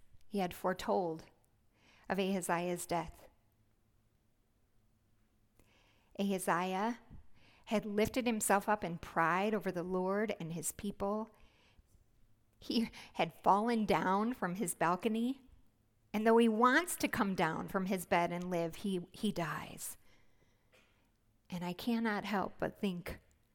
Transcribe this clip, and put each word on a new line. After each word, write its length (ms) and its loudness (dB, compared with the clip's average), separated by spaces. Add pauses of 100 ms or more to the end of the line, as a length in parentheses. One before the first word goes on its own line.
(280)
He 120 -4
had 140 -2
foretold 680 -2 (840)
of 100 0
Ahaziah's 680 -2
death. 420 -4 (3000)
Ahaziah 800 0 (680)
had 200 -2
lifted 400 0
himself 440 2
up 160 2
in 120 -4
pride 560 0
over 200 -2
the 100 -4
Lord 560 -2
and 140 -6
his 180 -4
people. 600 -4 (1300)
He 300 -2 (240)
had 200 -2 (100)
fallen 400 4
down 500 2
from 220 -4
his 180 -4
balcony, 680 0 (720)
and 120 0
though 120 8
he 100 8
wants 480 4
to 140 -2
come 260 0
down 320 0
from 200 -2
his 180 -2
bed 260 2
and 180 -4
live, 260 0
he, 260 -2 (100)
he 220 -2
dies. 640 -6 (1500)
And 160 -6
I 80 -2
cannot 500 0
help 340 -2
but 220 -4
think 400 -4 (360)